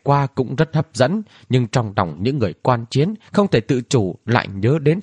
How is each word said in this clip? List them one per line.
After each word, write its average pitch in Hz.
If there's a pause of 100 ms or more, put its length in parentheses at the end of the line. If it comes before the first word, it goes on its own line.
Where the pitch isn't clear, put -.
qua 143
cũng 131
rất 151
hấp 151
dẫn, 151 (260)
nhưng 123
trong 110
lòng 85
những 139
người 98
quan 120
chiến 160 (180)
không 202
thể 123
tự 127
chủ 101 (100)
lại 107
nhớ 113
đến 160